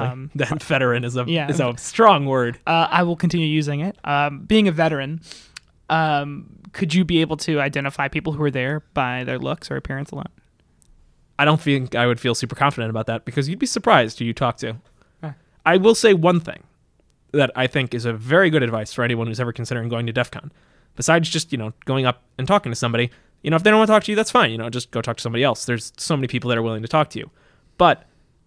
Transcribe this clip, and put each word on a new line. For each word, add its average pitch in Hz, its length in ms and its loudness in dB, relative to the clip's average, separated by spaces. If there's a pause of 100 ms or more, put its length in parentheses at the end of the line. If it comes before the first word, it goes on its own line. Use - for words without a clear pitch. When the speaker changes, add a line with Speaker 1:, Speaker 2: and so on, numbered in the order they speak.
Speaker 1:
um, 131 260 -8
Speaker 2:
<laughs> - 20 -20
That 143 280 -4
veteran 123 420 0
is 123 120 -4
a, 123 100 -2
Speaker 1:
yeah. 151 220 -2
Speaker 2:
is 151 120 -2
a 123 180 0
strong 190 480 4
word. 127 400 0
Speaker 1:
Uh, 165 240 2
I 170 120 4
will 170 140 0
continue 165 300 0
using 147 340 -2
it. 190 240 -6
Um, 143 360 -2
being 214 280 4
a 170 40 2
veteran, 156 480 -2 (720)
um, 147 560 0 (260)
could 160 220 -2
you 185 100 4
be 165 160 2
able 156 180 0
to 151 220 -2
identify 139 480 -2
people 156 240 -4
who 151 120 -4
are 143 60 2
there 135 300 -4 (140)
by 127 300 -2
their 127 140 -6
looks 135 320 -8
or 139 60 -6
appearance 135 340 -8
alone? - 160 -10 (1120)
Speaker 2:
I 143 60 4
don't 151 160 4
think 135 340 0
I 120 120 2
would 120 140 0
feel 120 140 0
super 120 200 -6
confident 123 360 0
about 110 160 -4
that 113 180 -6
because 135 240 -4
you'd 185 100 -6
be 269 80 -2
surprised 151 520 2
who 117 60 -4
you 117 100 -2
talk 120 240 -2
to. 113 180 -8 (460)
Speaker 1:
Huh. 151 100 -12 (340)
Speaker 2:
I 175 100 6
will 208 180 6
say 214 200 6
one 175 260 4
thing - 220 -14 (680)
that 139 240 2
I 127 100 0
think 127 280 -2
is 117 100 -6
a 120 80 -2
very 147 380 2
good 147 120 2
advice 113 300 -4
for 127 100 -4
anyone 117 240 -2
who's 113 140 -6
ever 120 120 -2
considering 117 360 -6
going 117 180 -4
to 113 60 -6
def 120 180 -2
con. - 220 -14 (420)
Besides 165 360 2
just, - 220 -4
you 131 60 -4
know, 113 140 -8 (140)
going 135 180 0
up 123 180 0 (160)
and 131 80 -4
talking 196 240 0
to 117 60 -6
somebody, 120 340 0 (320)
you 147 80 -4
know, 160 60 4
if 165 80 2
they 214 60 6
don't 214 80 6
wanna 220 100 6
talk 214 160 4
to 214 80 -4
you, 202 40 0
that's 220 140 0
fine. 196 220 4
You 113 60 -6
know, 117 120 -6
just 123 200 -8
go 117 120 -2
talk 117 140 -4
to - 60 -12
somebody 117 200 -2
else. 131 220 0
There's 120 320 -4
so - 200 -2
many 135 120 -2
people 123 220 -4
that 117 80 2
are 113 40 -2
willing 110 200 -4
to 113 60 -10
talk 151 220 0
to - 80 -12
you. - 120 -12 (460)
But 170 280 4 (420)